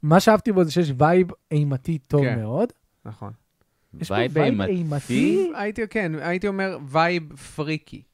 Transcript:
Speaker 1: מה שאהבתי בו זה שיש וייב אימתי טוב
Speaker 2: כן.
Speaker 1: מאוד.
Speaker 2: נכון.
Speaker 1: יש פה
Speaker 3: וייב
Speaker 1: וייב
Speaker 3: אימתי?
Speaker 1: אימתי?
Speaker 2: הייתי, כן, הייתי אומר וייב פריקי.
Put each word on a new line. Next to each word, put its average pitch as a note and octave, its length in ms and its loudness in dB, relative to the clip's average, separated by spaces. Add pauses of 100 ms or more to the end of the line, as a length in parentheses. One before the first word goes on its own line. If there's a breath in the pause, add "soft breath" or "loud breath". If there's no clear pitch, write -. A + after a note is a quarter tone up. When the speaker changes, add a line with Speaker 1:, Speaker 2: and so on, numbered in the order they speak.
Speaker 1:
מה D#3+ 180 6
שאהבתי G#3+ 320 4
בו F#3 120 4
זה D3+ 80 -2
שיש E3 260 0
וייב F3 280 6 (240)
אימתי D3 480 -2
טוב D3 240 0
Speaker 2:
כן. A#2+ 160 0
Speaker 1:
מאוד. C3 340 -2 (320)
Speaker 2:
נכון. G#2+ 280 -14 (680)
Speaker 1:
יש - 80 -8
פה F#2+ 60 -4
Speaker 3:
וייב A#2 220 0
Speaker 1:
וייב C#3+ 240 2
Speaker 3:
אימתי? F#2+ 120 -2
Speaker 1:
אימתי? A3 840 0
Speaker 2:
הייתי, G#3+ 320 -6
כן, F#3 320 -4
הייתי F3 280 -4
אומר F#3+ 380 -4
וייב D#3+ 460 0 (240)
פריקי. D3+ 460 -8 (120)